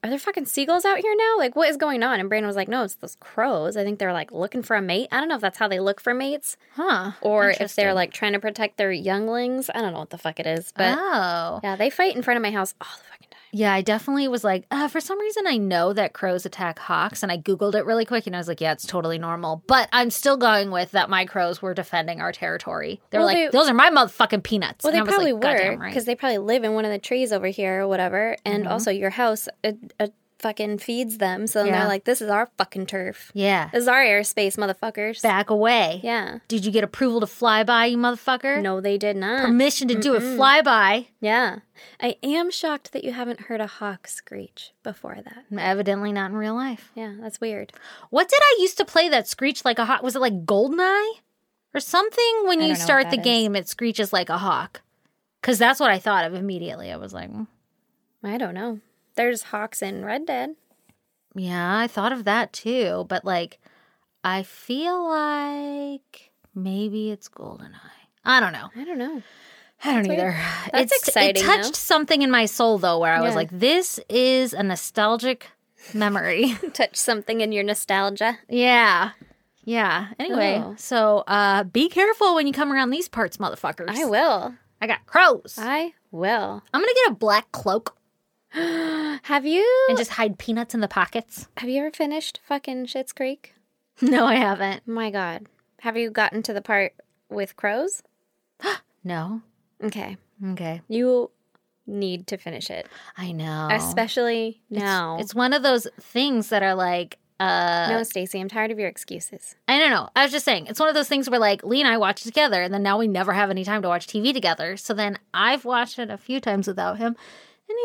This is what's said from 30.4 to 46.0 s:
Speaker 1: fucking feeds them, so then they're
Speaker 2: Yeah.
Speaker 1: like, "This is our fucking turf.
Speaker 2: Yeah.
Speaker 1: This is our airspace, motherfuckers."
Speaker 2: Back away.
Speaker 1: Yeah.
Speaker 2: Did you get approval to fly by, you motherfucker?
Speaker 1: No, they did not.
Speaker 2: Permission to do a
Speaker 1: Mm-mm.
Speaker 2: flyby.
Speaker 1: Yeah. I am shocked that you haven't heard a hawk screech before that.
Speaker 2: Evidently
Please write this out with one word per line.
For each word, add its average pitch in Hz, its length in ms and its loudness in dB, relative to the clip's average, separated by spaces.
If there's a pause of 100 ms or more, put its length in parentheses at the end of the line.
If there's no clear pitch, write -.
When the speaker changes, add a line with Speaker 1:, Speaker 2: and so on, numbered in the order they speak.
Speaker 1:
fucking 214 360 -4
feeds 233 420 -4
them, 190 280 -2
so 220 160 0
then 202 100 2
they're 185 100 2
Speaker 2:
Yeah. 208 40 2
Speaker 1:
like, 202 180 -2
"This 247 160 0
is 214 80 -4
our 208 300 0
fucking 190 260 -4
turf. 190 500 -8
Speaker 2:
Yeah. 190 380 2
Speaker 1:
This 240 100 2
is 240 60 2
our 254 140 6
airspace, 208 540 2
motherfuckers." 214 640 -4
Speaker 2:
Back 202 260 2
away. 214 540 2
Speaker 1:
Yeah. 233 360 -4 (100)
Speaker 2:
Did 208 180 -2
you 208 60 -2
get 208 120 2
approval 233 360 0
to 208 60 -2
fly 220 380 2
by, 233 220 4
you 240 100 0
motherfucker? 247 640 0
Speaker 1:
No, 190 200 -2
they 202 180 0
did 208 180 -2
not. 208 260 -2
Speaker 2:
Permission 262 460 4
to 240 60 2
do 240 220 2
a 214 40 4
Speaker 1:
Mm-mm. 254 160 -2
Speaker 2:
flyby. 247 720 6 (140)
Speaker 1:
Yeah. 220 400 0 (380)
I 240 240 -4
am 330 280 0
shocked 302 420 -6
that - 120 -8
you 247 80 -4
haven't 240 300 -8
heard 220 200 -6
a 208 40 -4
hawk 202 400 -12
screech - 640 -16 (100)
before - 420 -12
that. 247 200 -20 (140)
Speaker 2:
Evidently 196 540 0